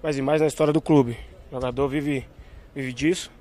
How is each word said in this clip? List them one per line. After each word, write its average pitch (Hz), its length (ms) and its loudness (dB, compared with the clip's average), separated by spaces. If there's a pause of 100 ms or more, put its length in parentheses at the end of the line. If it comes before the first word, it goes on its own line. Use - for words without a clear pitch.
mais 151 140 -2
e 135 40 -2
mais 151 200 2
na 156 60 2
história 151 260 0
do 156 80 2
clube. 123 360 4 (320)
O 135 60 -14
jogador 127 320 -2
vive, 143 380 -4 (500)
vive 131 180 -8
disso. 151 480 -2